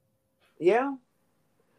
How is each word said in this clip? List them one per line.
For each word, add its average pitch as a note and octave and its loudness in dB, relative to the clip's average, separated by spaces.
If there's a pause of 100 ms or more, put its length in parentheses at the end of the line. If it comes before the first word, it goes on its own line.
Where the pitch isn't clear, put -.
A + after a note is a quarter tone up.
(580)
Yeah. A#3+ 0 (840)